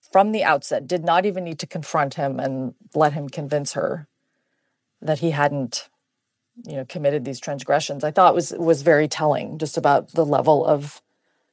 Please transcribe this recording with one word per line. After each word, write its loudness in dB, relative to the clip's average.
from 4
the -2
outset, 0
did -2
not 2
even -2
need -10
to -8
confront -2
him -4
and -4
let 2
him -6
convince -4
her -4
that -2
he 0
hadn't, -2
you -12
know, -6
committed -2
these -8
transgressions, -4
I -2
thought 6
was, 0
was 2
very 4
telling -2
just -4
about 2
the 2
level 4
of -2